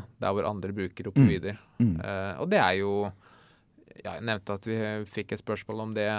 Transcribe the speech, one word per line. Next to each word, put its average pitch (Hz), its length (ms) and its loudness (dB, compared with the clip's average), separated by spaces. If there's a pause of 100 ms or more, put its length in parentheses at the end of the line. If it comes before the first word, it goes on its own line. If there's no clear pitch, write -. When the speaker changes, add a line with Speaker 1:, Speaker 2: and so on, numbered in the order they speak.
(180)
Speaker 1:
der 98 160 0
hvor 95 140 0
andre 98 260 -4
bruker 95 320 -6
Speaker 2:
Mm. 98 60 -8
Speaker 1:
opioider. 101 460 6 (200)
Speaker 2:
Mm. 98 240 4
Speaker 1:
Eh, 95 380 -4
og 175 100 -2
det 208 80 4
er 95 220 4
jo, 101 320 0 (920)
ja, 87 100 -6
jeg 78 100 -10
nevnte 107 300 -4
at 98 120 -8
vi 113 120 -2 (260)
fikk 101 280 -8
et 104 120 -6
spørsmål 110 380 -6
om 110 120 -6
det 104 140 2 (100)